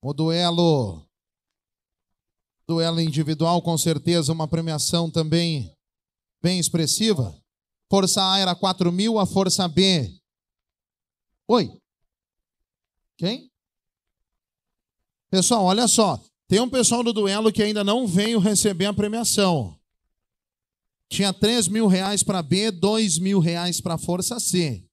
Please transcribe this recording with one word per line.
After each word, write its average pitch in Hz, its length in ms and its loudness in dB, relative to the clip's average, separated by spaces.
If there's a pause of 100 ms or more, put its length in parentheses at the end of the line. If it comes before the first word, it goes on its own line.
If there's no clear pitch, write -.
O 139 120 -6
duelo, 160 920 0 (1600)
duelo 165 340 0
individual, 160 600 0
com 170 160 -2
certeza, 160 540 0
uma 160 160 -4
premiação 165 600 -2
também 160 680 -2 (680)
bem 180 180 0
expressiva. 160 760 0 (540)
Força 190 440 2
A 196 60 2
era 180 160 0
quatro 185 360 0
mil, 214 280 0
a 190 60 2
Força 185 420 0
B. 165 520 2 (1300)
Oi. 208 340 0 (1400)
Quem? 220 340 -6 (1800)
Pessoal, 190 360 2
olha 208 220 2
só. 180 360 2 (240)
Tem 190 120 2
um 247 100 -2
pessoal 247 340 0
do 233 80 -2
duelo 208 400 0
que 214 120 0
ainda 214 200 -2
não 226 240 0
veio 208 320 0
receber 196 460 2
a 208 80 -2
premiação. 202 840 -2 (1300)
Tinha 196 240 -2
três 220 340 0
mil 214 200 0
reais 190 360 0
pra 190 180 -2
B, 185 300 -2
dois 196 460 0
mil 190 220 0
reais 170 420 -2
pra 170 160 -6
Força 180 420 -6
C. 156 540 -2